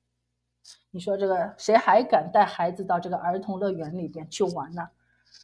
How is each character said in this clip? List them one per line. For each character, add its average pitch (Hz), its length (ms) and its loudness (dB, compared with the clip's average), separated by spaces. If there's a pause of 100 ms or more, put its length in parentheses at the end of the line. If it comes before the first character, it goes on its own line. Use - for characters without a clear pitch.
(920)
你 180 80 -12
说 196 200 -2
这 196 80 0
个 190 320 0
谁 214 180 2
还 - 260 6
敢 180 300 2
带 202 140 6
孩 180 260 -2
子 190 100 -10
到 185 160 0
这 175 120 -6
个 175 80 -2
儿 175 200 -2
童 190 200 -6
乐 196 120 -2
园 165 280 -6
里 165 100 -6
边 156 220 -12
去 - 120 -2
玩 165 300 -4
呢？ 170 160 -10 (560)